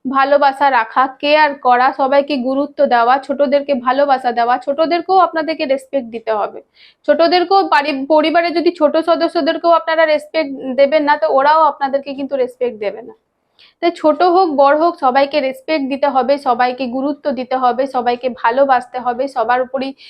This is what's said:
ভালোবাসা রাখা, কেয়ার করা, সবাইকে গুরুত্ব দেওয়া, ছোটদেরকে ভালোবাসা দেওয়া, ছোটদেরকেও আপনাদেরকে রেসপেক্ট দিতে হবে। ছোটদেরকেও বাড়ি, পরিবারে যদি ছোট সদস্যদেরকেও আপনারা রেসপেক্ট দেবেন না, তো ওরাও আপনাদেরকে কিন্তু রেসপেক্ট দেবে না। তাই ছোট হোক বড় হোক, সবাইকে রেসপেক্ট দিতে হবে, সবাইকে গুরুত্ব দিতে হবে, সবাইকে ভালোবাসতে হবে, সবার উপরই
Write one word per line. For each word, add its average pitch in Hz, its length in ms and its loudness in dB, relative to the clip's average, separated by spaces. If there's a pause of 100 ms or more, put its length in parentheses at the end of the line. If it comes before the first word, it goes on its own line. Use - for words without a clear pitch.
ভালোবাসা 277 640 2
রাখা, 254 500 0
কেয়ার 294 340 2
করা, 254 420 2
সবাইকে 277 400 0
গুরুত্ব 277 500 -2
দেওয়া, 240 320 2
ছোটদেরকে 277 560 -2
ভালোবাসা 254 580 0
দেওয়া, 240 260 0
ছোটদেরকেও 320 580 -2
আপনাদেরকে 320 480 0
রেসপেক্ট 269 440 -4
দিতে 220 240 -8
হবে। 208 280 -6 (460)
ছোটদেরকেও 349 560 2
বাড়ি, 285 440 -2
পরিবারে 320 440 2
যদি 330 220 0
ছোট 302 240 0
সদস্যদেরকেও 330 760 0
আপনারা 320 360 2
রেসপেক্ট 302 440 -2 (260)
দেবেন 277 260 2
না, 285 140 2
তো 302 120 -2
ওরাও 294 340 2
আপনাদেরকে 277 520 -2
কিন্তু 277 220 -6
রেসপেক্ট 247 420 -4
দেবে 208 240 -8
না। - 120 -20 (680)
তাই 339 100 0
ছোট 311 320 0
হোক 359 340 4
বড় 277 220 4
হোক, 339 220 0
সবাইকে 277 400 0
রেসপেক্ট 269 480 -4
দিতে 277 200 -2
হবে, 262 300 0
সবাইকে 254 480 -2
গুরুত্ব 277 440 -4
দিতে 254 260 -4
হবে, 254 300 0
সবাইকে 247 420 -4
ভালোবাসতে 247 680 0
হবে, 247 300 -4
সবার 247 340 -2
উপরই 262 280 -6 (200)